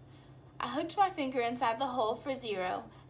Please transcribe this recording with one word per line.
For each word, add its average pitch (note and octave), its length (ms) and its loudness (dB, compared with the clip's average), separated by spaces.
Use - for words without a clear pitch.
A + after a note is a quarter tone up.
I B3 80 -2
hooked D4+ 260 -4
my G4 140 6
finger C4+ 320 0
inside A#3+ 380 2
the C#4 80 2
hole B3 280 2
for C4 200 -4
zero G3+ 500 -2